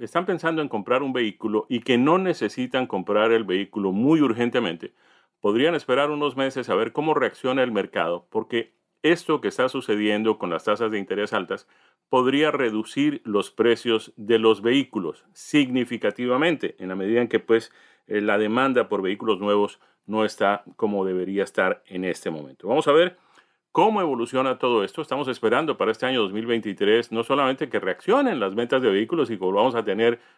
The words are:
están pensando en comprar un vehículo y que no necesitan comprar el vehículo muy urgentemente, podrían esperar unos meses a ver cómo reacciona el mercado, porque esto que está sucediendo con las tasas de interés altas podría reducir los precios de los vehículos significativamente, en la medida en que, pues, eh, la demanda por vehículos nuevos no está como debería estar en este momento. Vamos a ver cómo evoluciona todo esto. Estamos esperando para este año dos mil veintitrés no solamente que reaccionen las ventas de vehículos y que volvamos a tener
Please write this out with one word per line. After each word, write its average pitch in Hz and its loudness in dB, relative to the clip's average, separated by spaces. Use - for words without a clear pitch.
están 165 -4
pensando 165 -2
en 143 -6
comprar 131 -2
un 135 -4
vehículo 110 -2
y 120 -2
que 120 2
no 143 4
necesitan 127 -2
comprar 104 0
el 113 2
vehículo 95 -2
muy 143 4
urgentemente, 120 -2
podrían 123 2
esperar 143 0
unos 147 -2
meses 131 -4
a 98 4
ver 110 0
cómo 156 0
reacciona 131 0
el 127 0
mercado, 92 -2
porque 113 -4
esto 160 0
que 107 -2
está 127 0
sucediendo 107 0
con 98 -6
las 82 -4
tasas 107 0
de 107 -4
interés 101 -4
altas 98 -6
podría 135 2
reducir 139 -2
los 101 -2
precios 113 0
de 113 2
los 110 4
vehículos 117 -2
significativamente, 127 -2
en 95 -10
la 95 -6
medida 104 0
en 120 -2
que, 113 0
pues, 113 0
eh, 104 -2
la 104 2
demanda 120 2
por 98 -2
vehículos 101 -2
nuevos 104 0
no 110 -2
está 101 0
como 101 -2
debería 95 -2
estar 92 -2
en 92 -8
este 90 -4
momento. 76 -12
Vamos 147 2
a 143 4
ver 175 2
cómo 202 2
evoluciona 131 -2
todo 120 2
esto. - -8
Estamos 139 -4
esperando 123 0
para 101 2
este 110 -4
año 127 0
dos 98 -2
mil 113 -6
veintitrés 110 0
no 113 -2
solamente 135 0
que 107 -2
reaccionen 208 0
las 98 -2
ventas 120 0
de 123 4
vehículos 113 0
y 110 -6
que 92 -6
volvamos 104 2
a 117 0
tener 110 0